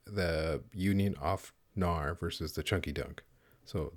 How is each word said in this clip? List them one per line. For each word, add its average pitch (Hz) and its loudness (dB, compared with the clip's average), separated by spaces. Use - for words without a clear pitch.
the 80 0
Union 98 4
Off 90 -2
Nar 85 2
versus 82 -4
the - -2
Chunky 78 0
Dunk. - -6
So - -2